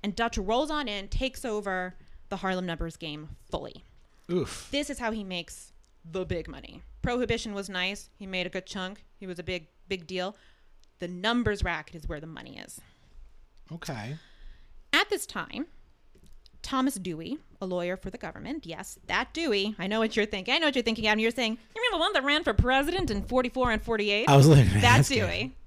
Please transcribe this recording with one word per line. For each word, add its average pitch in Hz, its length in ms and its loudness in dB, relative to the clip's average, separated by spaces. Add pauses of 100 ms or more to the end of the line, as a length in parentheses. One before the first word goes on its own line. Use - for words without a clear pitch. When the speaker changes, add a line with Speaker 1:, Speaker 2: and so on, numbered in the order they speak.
Speaker 1:
And 202 100 -2
Dutch 233 240 0
rolls 233 320 0
on 302 160 -2
in, 202 220 -6
takes 262 360 -2
over 190 520 -4 (320)
the 196 80 -6
Harlem 185 300 -2
numbers 165 300 -6
game 156 340 -10 (200)
fully. - 340 -8 (460)
Speaker 2:
Oof. - 400 -2
Speaker 1:
This 285 180 -2
is 285 120 -8
how 233 100 -2
he 220 140 -4
makes 180 480 -10 (360)
the 180 160 -4
big 175 220 -4
money. 135 360 -16 (200)
Prohibition 233 520 0
was 196 140 -6
nice. 190 480 -4
He 202 100 -14
made 185 200 -2
a 180 40 -6
good 185 160 -6
chunk. 190 380 -10 (140)
He 196 80 -14
was 180 140 -10
a 170 40 -12
big, 175 220 -6 (220)
big 185 180 -6
deal. 185 300 -4 (640)
The 175 80 -6
numbers 208 560 0
racket 170 320 -4
is 151 120 -10
where 151 120 -6
the 151 80 -14
money - 300 -14
is. - 220 -16 (920)
Speaker 2:
Okay. 143 440 -8 (760)
Speaker 1:
At 381 180 2
this 392 160 -2
time, 214 400 -8 (960)
Thomas 269 340 0
Dewey, 180 420 -6 (220)
a 190 60 -6
lawyer 180 300 -2
for 185 140 -12
the - 80 -14
government, 220 480 -10
yes, - 400 -12
that 226 260 0
Dewey, 214 460 0
I 170 80 -4
know 214 140 2
what 220 160 2
you're 208 100 4
thinking. 208 260 -4
I 294 60 4
know 330 80 2
what 285 80 4
you're 262 80 2
thinking, 226 240 0
Adam. 214 140 4
You're 226 100 4
saying, 226 260 -2 (200)
"You 440 40 -8
mean 480 120 2
the 359 60 0
one 359 160 2
that 277 100 4
ran 285 180 4
for 226 120 0
president 285 540 4
in 202 140 -2
forty-four 247 480 0
and 220 100 0
forty-eight?" 214 480 0
Speaker 2:
I 139 80 10
was 139 120 12
looking 139 180 12
at 98 160 4
Speaker 1:
That - 160 10
Speaker 2:
asking. - 220 4
Speaker 1:
Dewey. 92 360 -2 (100)